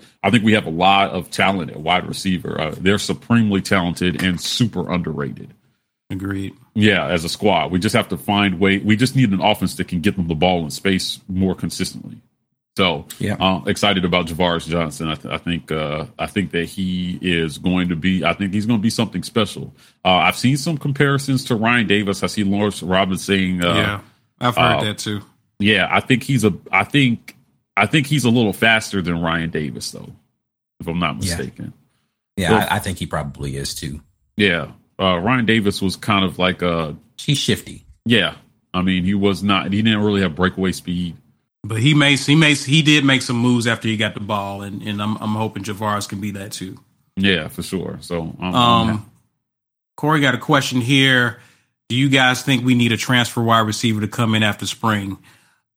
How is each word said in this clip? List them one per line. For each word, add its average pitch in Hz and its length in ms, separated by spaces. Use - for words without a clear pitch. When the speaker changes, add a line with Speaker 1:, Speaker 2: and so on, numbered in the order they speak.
Speaker 1:
I 98 80
think 107 140
we 110 80
have 101 140
a 82 40
lot 95 400
of 90 200
talent 95 400
at 64 100
wide 87 260
receiver. - 540
Uh, 78 180
they're 98 200
supremely 104 600
talented 90 640
and 90 180
super - 500
underrated. 73 600
Speaker 2:
Agreed. 98 440
Speaker 1:
Yeah, 101 340
as 82 160
a 85 40
squad, 82 420
we 92 80
just 104 160
have 107 140
to 92 80
find 101 420
way. 98 200
We 107 180
just 123 200
need 127 160
an 92 100
offense 98 320
that 90 140
can 87 120
get 98 160
them 85 120
the 85 60
ball 87 300
in 73 60
space - 580
more 92 260
consistently. - 640
So, 87 280
Speaker 3:
Yeah. 101 220
Speaker 1:
uh, 92 260
excited 101 380
about 87 240
Javaris 82 400
Johnson. 82 400
I, 76 80
th-, - 180
I 80 40
think, 85 340
uh, 78 340
I - 80
think 90 260
that 85 140
he 90 540
is 82 380
going 90 300
to 87 80
be, 90 280
I 85 100
think 98 200
he's 104 120
gonna 117 120
be 104 100
something 101 360
special. 101 500
Uh, 90 120
I've 87 200
seen 131 200
some 151 220
comparisons 139 680
to 120 100
Ryan 113 320
Davis. 101 340
I 95 60
see 107 160
Lawrence 101 380
Robinson 92 360
saying, 92 280
uh, 85 100
Speaker 2:
Yeah, 101 260
I've 123 160
heard 80 200
Speaker 1:
uh, - 80
Speaker 2:
that 104 140
too. 104 240
Speaker 1:
Yeah, 101 320
I 95 80
think 113 240
he's 123 220
a, 98 100
I 101 140
think, 123 500
I 104 100
think 147 200
he's 139 180
a 120 60
little 113 220
faster 110 500
than 85 180
Ryan 82 300
Davis, 73 400
though, - 220
if - 60
I'm 85 140
not 80 160
Speaker 3:
Yeah. 87 200
Speaker 1:
mistaken. - 360
Speaker 3:
Yeah, 85 160
Speaker 1:
Well, - 180
Speaker 3:
I, 92 60
I - 20
think 95 200
he 82 80
probably 69 500
is 69 180
too. 76 260
Speaker 1:
Yeah, 87 320
uh, 92 180
Ryan 113 280
Davis 101 360
was 92 140
kind 98 280
of 85 140
like 90 240
a 82 320
Speaker 3:
He's 139 180
shifty. - 480
Speaker 1:
Yeah, 104 300
I 90 100
mean, 92 200
he 98 120
was 98 280
not, 95 300
he 104 100
didn't 110 220
really 101 160
have 87 160
breakaway 90 340
speed. 87 460
Speaker 2:
But 110 160
he 143 120
makes, 143 320
he 143 120
makes, 147 280
he 151 180
did 151 220
make 131 160
some 123 160
moves 120 300
after 113 220
he 110 80
got 104 180
the 101 60
ball, 98 420
and, 101 180
and 104 220
I'm, 107 140
I'm 107 180
hoping 107 300
Javaris 104 440
can 98 120
be 104 100
that 98 220
too. - 260
Speaker 1:
Yeah, 95 320
for - 160
sure. 78 360
So, 82 400
um, 90 140
Speaker 2:
Um, 117 560
Corey 151 240
got 131 160
a - 20
question 131 420
here. 127 600
Do 117 80
you 139 120
guys 127 340
think 127 220
we 127 120
need 120 160
a 110 40
transfer 120 460
wide 113 240
receiver 107 340
to 104 80
come 110 280
in 110 80
after 101 220
spring? 101 520